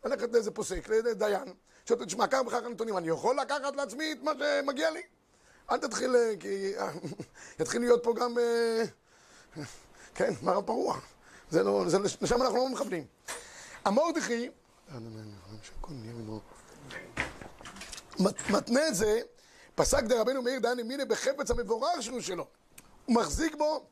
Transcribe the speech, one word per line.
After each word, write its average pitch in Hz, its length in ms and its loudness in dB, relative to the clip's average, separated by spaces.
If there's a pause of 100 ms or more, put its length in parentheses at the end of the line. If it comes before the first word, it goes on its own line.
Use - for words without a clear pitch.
ללכת 233 280 -2
לאיזה 220 180 4
פוסק, - 380 -6
לאיזה 226 240 2
דיין, 202 400 0 (320)
שאתה 233 200 2
תשמע, 196 220 0
כך 262 200 2
וכך 226 180 -2
הנתונים, 226 320 -4
אני 170 100 -2
יכול 202 320 2
לקחת 277 360 -2
לעצמי 285 360 -4
את 302 120 -8
מה 302 160 0
שמגיע 285 520 0
לי? 311 100 -8 (720)
אל 294 60 2
תתחיל, 254 380 0
אה, 233 240 4
כי, 196 380 -4
אה, 190 140 -2 (340)
<laughs> - 340 -20
יתחיל 220 220 0
להיות 240 220 6
פה 233 100 4
גם, 240 260 0
אה, 233 440 2 (1300)
כן, - 260 2
מערב 196 240 2
פרוע. 269 320 0 (520)
זה 170 140 4
לא, 196 240 4
זה, 170 100 4 (240)
לשם 240 200 2
אנחנו 240 160 2
לא 254 120 2
מכוונים. 214 360 -4 (800)
המרדכי, 247 640 2 (3750)
מת-, - 300 2
מתנה 240 380 4
את 277 80 0
זה, 214 260 2 (540)
פסק 262 280 4
דרבנו 240 380 2
מאיר 254 180 0
דיין 240 200 0
אמינא 254 260 -4
בחפץ 254 460 0
המבורר 240 500 0
שהוא 233 200 -6
שלו. 170 260 -6 (580)
הוא 240 100 4
מחזיק 233 400 2
בו 302 360 0